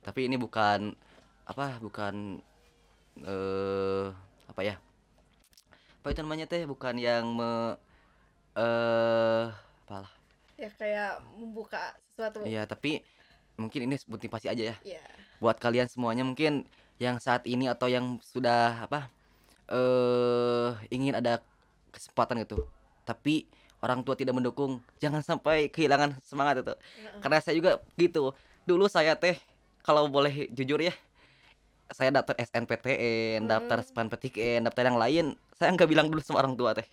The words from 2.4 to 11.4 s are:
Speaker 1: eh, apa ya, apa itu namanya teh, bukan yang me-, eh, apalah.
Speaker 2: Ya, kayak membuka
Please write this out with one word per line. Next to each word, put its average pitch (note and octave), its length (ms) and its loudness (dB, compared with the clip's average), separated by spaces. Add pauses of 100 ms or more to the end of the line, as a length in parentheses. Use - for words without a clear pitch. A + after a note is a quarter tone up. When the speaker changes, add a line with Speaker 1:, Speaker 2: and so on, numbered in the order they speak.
Speaker 1:
eh, G2 840 -4 (400)
apa - 160 -10
ya, G2+ 120 -4 (1200)
apa - 120 -10
itu D3+ 120 -4
namanya D#3 240 -6
teh, E3+ 200 -4
bukan B2+ 320 -6
yang A#2+ 240 2 (120)
me-, A#2 400 -2 (840)
eh, A2+ 840 2 (440)
apalah. G2 240 -14 (480)
Speaker 2:
Ya, A3 160 -12
kayak G#3 480 -6 (160)
membuka G#3+ 560 -12 (160)